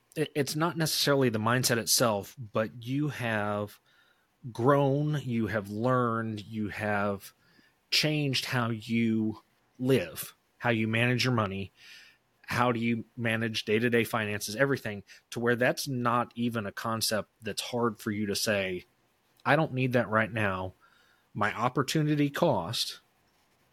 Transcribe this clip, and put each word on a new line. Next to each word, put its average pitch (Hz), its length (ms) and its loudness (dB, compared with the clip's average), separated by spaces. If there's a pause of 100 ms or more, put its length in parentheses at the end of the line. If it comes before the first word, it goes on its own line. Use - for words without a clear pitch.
(160)
it, 151 200 -2
it's 143 200 0
not 165 220 0
necessarily 143 520 2
the 110 100 0
mindset 120 380 2
itself, 107 580 0 (180)
but 110 180 0 (120)
you 139 260 -2
have 104 720 -2 (720)
grown, 143 720 2
you 117 240 -2
have 104 220 -2
learned, 113 760 0
you 107 240 -4
have 104 640 -2 (580)
changed 147 540 0
how 120 240 -2
you 110 720 0 (380)
live, 135 580 -2 (220)
how 123 120 -2
you 110 180 2
manage 117 380 2
your 127 80 2
money, 98 380 -2 (760)
how 123 240 2
do 117 80 0
you 117 260 0 (120)
manage 113 480 -2
day-to-day 113 380 2
finances, 104 520 -4
everything, 117 480 -2 (280)
to 123 80 -8
where 120 160 2
that's 147 320 0
not 120 480 0
even 117 300 -2
a 98 60 -6
concept 110 580 -2 (140)
that's 101 180 -8
hard 117 380 -2
for 113 120 -4
you 104 140 -2
to 98 100 -2
say, 95 500 -2 (600)
"I 135 100 6
don't 151 180 2
need 127 200 0
that 117 160 2
right 110 220 2
now. 95 420 -2 (600)
My 104 220 0
opportunity 147 760 2
cost 117 720 0 (720)